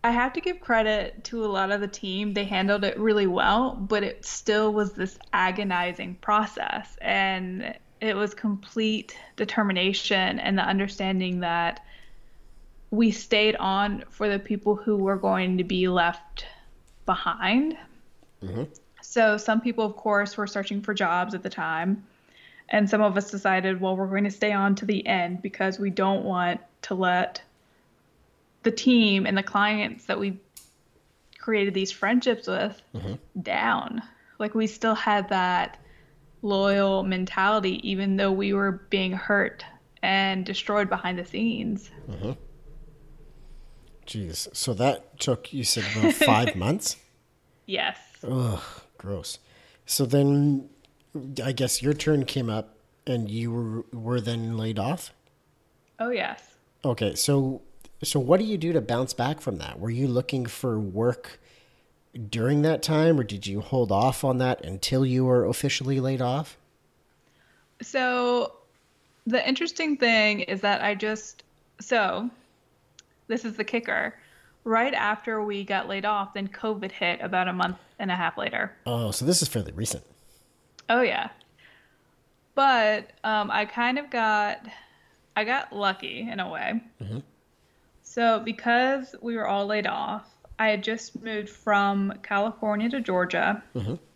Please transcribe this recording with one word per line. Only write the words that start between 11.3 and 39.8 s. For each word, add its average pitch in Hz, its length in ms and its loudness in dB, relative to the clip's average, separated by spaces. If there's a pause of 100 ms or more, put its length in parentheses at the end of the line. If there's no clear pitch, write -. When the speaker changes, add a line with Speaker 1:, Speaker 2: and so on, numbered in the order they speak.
Speaker 1:
that 170 440 -2 (1040)
we 220 200 4
stayed 214 460 2
on 202 540 0
for 214 180 -2
the 196 100 0
people 202 380 0
who 208 200 0
were 190 200 2
going 185 420 2
to 180 60 2
be 185 240 2
left - 580 0 (580)
behind. 208 720 0 (680)
Speaker 2:
Mm-hmm. 95 220 -4 (380)
Speaker 1:
So 220 340 4
some 220 240 2
people, 233 240 0
of 208 120 -4
course, 202 400 0
were 208 100 -2
searching 202 360 -4
for 214 100 -4
jobs 185 420 0
at 180 80 -8
the 190 80 -6
time. 170 540 -2 (640)
And 208 220 4
some 214 100 4
of 202 160 4
us 202 140 -2
decided, 190 500 0
"Well, 190 160 0
we're 190 120 -2
going 196 160 2
to 202 60 0
stay 208 220 0
on 196 240 4
to 202 80 -8
the 196 220 0
end 180 340 0
because 190 380 -2
we 202 120 0
don't 190 340 2
want 180 360 0 (220)
to - 120 -4
let 180 460 2 (1200)
the 233 80 4
team 220 540 4
and 196 120 2
the 196 60 0
clients 208 640 0
that - 120 -2
we 196 200 -4 (1000)
created 202 360 0
these 190 180 -2
friendships 233 560 2
with 190 320 -2 (140)
Speaker 2:
Mm-hmm. 104 200 -6 (280)
Speaker 1:
down." 226 600 0 (380)
Like, 214 160 -4
we 220 100 2
still 220 300 0
had 208 320 2
that 180 500 0 (640)
loyal 196 600 2
mentality, 190 840 0
even 196 280 0
though 196 160 2
we 196 200 0
were 196 200 2 (180)
being 190 220 0
hurt 196 520 0 (380)